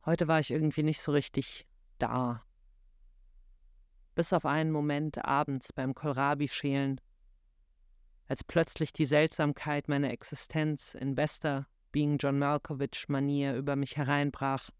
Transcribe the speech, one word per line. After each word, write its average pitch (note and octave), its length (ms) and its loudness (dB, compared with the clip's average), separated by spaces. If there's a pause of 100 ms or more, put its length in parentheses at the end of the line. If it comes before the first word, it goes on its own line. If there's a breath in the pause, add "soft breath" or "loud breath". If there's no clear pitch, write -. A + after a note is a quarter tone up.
Heute E3 220 2
war D#3+ 140 4
ich C#3+ 100 -4
irgendwie D#3 320 2
nicht D3+ 200 0
so D3+ 100 -2
richtig - 540 -2 (320)
da. A#2+ 460 -2 (1700)
Bis E3 180 0
auf D#3+ 140 2
einen D#3 260 2
Moment D3 520 -2
abends C#3 480 0
beim C3 220 -2
Kohlrabi-Schälen, C#3 1040 0 (1300)
als - 160 -4
plötzlich - 500 0
die D#3 140 0
Seltsamkeit D3 840 2
meiner C#3+ 220 2
Existenz - 840 -4
in C3+ 200 -4
bester C#3+ 540 -2 (240)
Being D3 260 2
John C#3 200 2
Malkovich-Manier C#3+ 1160 0
über C#3 220 0
mich C#3 200 -2
hereinbrach. C#3 840 0